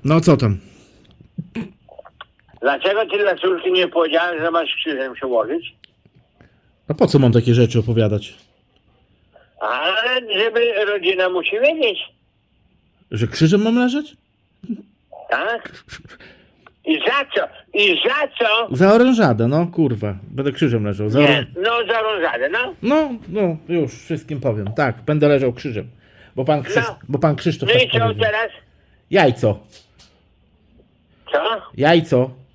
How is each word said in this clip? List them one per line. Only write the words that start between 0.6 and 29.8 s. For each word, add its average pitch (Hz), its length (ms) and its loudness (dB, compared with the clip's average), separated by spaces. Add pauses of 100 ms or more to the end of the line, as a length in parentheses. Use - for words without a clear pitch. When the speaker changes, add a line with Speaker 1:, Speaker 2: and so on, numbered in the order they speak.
Speaker 2:
Dlaczego 190 460 0
ty 202 120 -4
dla 196 180 2
córki 180 360 0
nie 180 160 2
powiedziałeś, 170 520 0
że 165 100 -2
masz 165 240 -2
krzyżem 131 420 -6
się 139 100 -8
łożyć? 127 480 -4 (1120)
Speaker 1:
A 151 60 -4
po 202 120 4
co 147 120 4
mam 127 140 6
takie 120 220 4
rzeczy 120 240 4
opowiadać? 107 560 0 (1300)
Speaker 2:
Ale 196 600 -2 (180)
żeby 220 460 0
rodzina 185 440 0
musi 180 320 -2
wiedzieć. 277 380 0 (1120)
Speaker 1:
Że 107 160 -2
krzyżem 165 360 2
mam 226 160 0
leżeć? 254 380 -2 (1120)
Speaker 2:
Tak? 196 420 -4 (1120)
I 311 140 -2
za 277 260 -2 (100)
co? - 140 -2 (260)
I 202 220 2 (120)
za 285 200 -2 (100)
co? 220 380 0
Speaker 1:
Za 190 180 6
orężadę, 214 540 4
no 160 180 2
kurwa. 117 480 -2 (160)
Będę 139 220 -4
krzyżem 117 320 0
leżał. 104 260 -2
Za 123 100 2
Speaker 2:
Nie, 147 60 6
Speaker 1:
orę- 143 200 2 (100)
Speaker 2:
no 202 140 -2 (220)
za 226 80 0
orężadę, 165 480 -2
no. 440 340 -6
Speaker 1:
No, 285 280 0 (180)
no, 180 280 -2 (120)
już 160 240 -2 (120)
wszystkim 151 360 -8
powiem. 107 360 -4
Tak, 135 260 -2
będę 147 260 2
leżał 131 240 2
krzyżem. 120 360 -10 (480)
Bo 131 80 -4
pan 147 180 0
Krzysz-, 415 260 -2
Speaker 2:
No. - 100 -12 (100)
Speaker 1:
bo 135 100 -2
pan 156 180 2
Krzysztof - 320 -4
Speaker 2:
No 233 60 2
Speaker 1:
tak 247 100 4
Speaker 2:
i - 60 -4
co 226 80 -2
Speaker 1:
powiedział. 208 320 0
Speaker 2:
teraz? 220 200 -4 (600)
Speaker 1:
Jajco. 123 480 2 (1700)